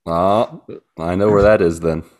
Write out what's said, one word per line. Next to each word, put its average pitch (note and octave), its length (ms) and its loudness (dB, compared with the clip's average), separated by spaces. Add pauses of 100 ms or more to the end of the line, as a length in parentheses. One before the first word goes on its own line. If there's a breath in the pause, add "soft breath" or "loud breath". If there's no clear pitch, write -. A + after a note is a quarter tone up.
Uh, F#2+ 400 0 (520)
I E2+ 160 -6
know G2+ 160 0
where G2+ 120 4
that G#2 200 4
is E2 180 0
then. E2 240 -4 (160)